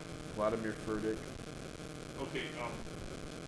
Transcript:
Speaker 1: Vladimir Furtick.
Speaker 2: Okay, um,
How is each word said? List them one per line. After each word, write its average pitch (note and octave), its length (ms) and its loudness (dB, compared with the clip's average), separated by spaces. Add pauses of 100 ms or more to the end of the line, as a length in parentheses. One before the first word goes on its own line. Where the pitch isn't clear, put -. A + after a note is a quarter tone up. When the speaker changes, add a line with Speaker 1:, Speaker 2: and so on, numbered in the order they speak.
(360)
Speaker 1:
Vladimir A2 380 6 (120)
Furtick. A2 300 4 (1040)
Speaker 2:
Okay, C#3+ 200 0 (200)
um, A#2 80 0 (760)